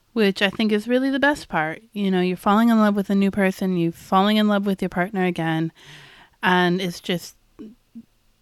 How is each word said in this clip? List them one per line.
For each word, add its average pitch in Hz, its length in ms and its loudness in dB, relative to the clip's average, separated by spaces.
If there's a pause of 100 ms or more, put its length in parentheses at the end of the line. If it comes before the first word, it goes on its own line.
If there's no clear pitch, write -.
(140)
which 202 280 0
I 202 80 2
think 214 220 0
is 214 160 -2
really 254 240 0
the 269 80 -2
best 285 280 0
part. 156 360 -4 (100)
You 202 160 -2
know, 185 120 0
you're 180 160 -2
falling 220 320 2
in 226 100 4
love 208 160 4
with 202 160 -2
a 196 40 2
new 196 140 2
person, 190 480 -2
you're 170 140 0
falling 196 460 0
in 214 100 2
love 202 180 0
with 208 160 -2
your 185 80 -4
partner 185 360 -2
again, 165 460 -2 (720)
and 180 400 2
it's 180 180 -8
just - 360 -8 (1080)